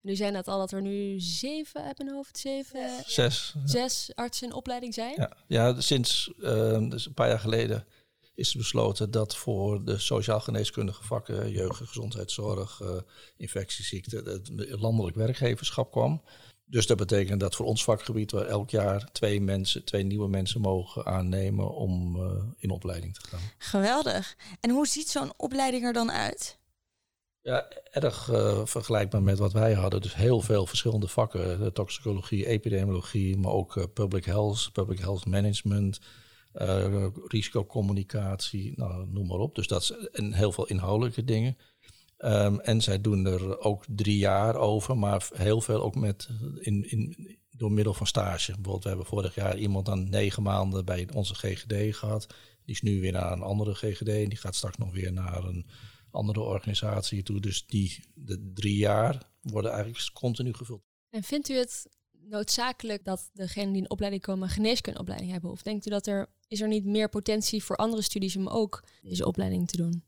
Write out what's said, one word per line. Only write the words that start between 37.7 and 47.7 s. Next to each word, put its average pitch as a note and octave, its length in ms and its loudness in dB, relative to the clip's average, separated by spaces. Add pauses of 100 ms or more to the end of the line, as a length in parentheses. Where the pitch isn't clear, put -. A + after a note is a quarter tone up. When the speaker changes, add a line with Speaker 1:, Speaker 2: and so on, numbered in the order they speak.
Speaker 2:
nou, F#2 320 -4
noem F#2+ 200 -2
maar F2+ 100 -2
op. A#2 180 -2
Dus F#2+ 120 -2
dat F#2 140 0
is, - 100 -2
en - 420 -6
heel G2+ 180 4
veel F#2+ 160 -4
inhoudelijke G#2+ 560 0
dingen. B2 340 0 (600)
Ehm, G#2 420 4
en A2 220 4
zij G2+ 200 2
doen G2+ 240 4
er F#2+ 340 0
ook G#2+ 280 0
drie G#2 300 2
jaar G2 380 4
over, A2 420 2
maar G2+ 240 4
v-, - 160 -10
heel G#2+ 240 4
veel A2 200 0
ook G#2+ 140 0
met, - 340 0 (300)
in, G2+ 300 0
in, - 480 -4 (120)
door A2+ 220 -2